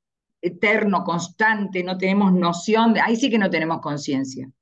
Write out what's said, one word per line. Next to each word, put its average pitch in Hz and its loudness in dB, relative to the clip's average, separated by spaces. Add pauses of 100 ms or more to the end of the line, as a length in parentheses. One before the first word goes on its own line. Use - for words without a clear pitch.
(420)
eterno, 202 0
constante, 190 -2
no 185 -6
tenemos 190 2
noción 196 2
de, 185 0
ahí 214 2
sí 233 0
que 220 2
no 190 2
tenemos 160 -2
conciencia, 135 -6 (120)